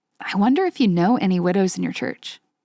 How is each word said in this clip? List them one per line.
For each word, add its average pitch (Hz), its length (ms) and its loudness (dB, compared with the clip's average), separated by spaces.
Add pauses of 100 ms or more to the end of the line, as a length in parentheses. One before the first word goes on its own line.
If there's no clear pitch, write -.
(180)
I - 180 -10
wonder 254 280 2
if - 160 -4
you 226 80 4
know 180 300 2
any 185 200 0
widows 180 380 0
in 180 80 -4
your - 80 -6
church. - 480 -10 (240)